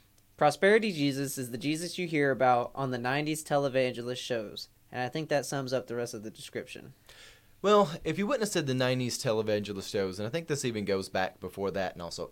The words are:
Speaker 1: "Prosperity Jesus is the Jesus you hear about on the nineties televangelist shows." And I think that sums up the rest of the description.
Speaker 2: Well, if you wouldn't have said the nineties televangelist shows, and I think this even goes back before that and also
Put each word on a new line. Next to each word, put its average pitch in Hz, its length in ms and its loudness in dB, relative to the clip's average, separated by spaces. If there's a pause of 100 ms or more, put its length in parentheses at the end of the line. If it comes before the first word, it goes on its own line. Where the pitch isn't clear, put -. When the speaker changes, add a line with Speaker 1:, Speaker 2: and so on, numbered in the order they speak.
(380)
Speaker 1:
"Prosperity 196 560 6
Jesus 139 440 0
is 123 140 -6
the 123 60 -6
Jesus 156 400 -4
you 180 100 -4
hear 143 240 4
about 123 440 4
on 131 160 -2
the 123 60 -2
nineties 147 460 -2
televangelist 127 760 0
shows." - 500 -6 (200)
And 123 120 -6
I 123 80 -2
think 156 180 -4
that 135 180 0
sums 135 280 -4
up 123 140 0
the 117 100 -6
rest 120 160 -4
of 107 100 -10
the 110 80 -10
description. - 640 -12 (680)
Speaker 2:
Well, 202 300 6 (140)
if 156 120 0
you 196 80 0
wouldn't 202 180 0
have 208 100 0
said 160 120 2
the 131 80 2
nineties 127 480 0
televangelist 104 680 0
shows, 95 280 -2
and 107 80 -4
I 113 60 -6
think 165 160 -4
this 143 160 -2
even 110 220 -2
goes 95 240 0
back - 320 -2
before 95 300 -4
that 92 220 -2
and 87 80 -12
also 85 300 -8